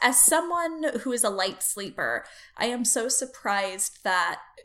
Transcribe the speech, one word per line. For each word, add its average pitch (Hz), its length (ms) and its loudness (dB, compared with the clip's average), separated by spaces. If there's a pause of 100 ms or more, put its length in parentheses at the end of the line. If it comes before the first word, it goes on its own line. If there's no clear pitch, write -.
as 254 200 6
someone 330 640 2 (160)
who 262 100 -4
is 233 140 0
a 214 60 2
light 190 340 -2
sleeper, 139 600 -4 (320)
I 220 100 -2
am 240 180 -2
so 233 240 0
surprised 202 960 -4
that 180 340 0 (260)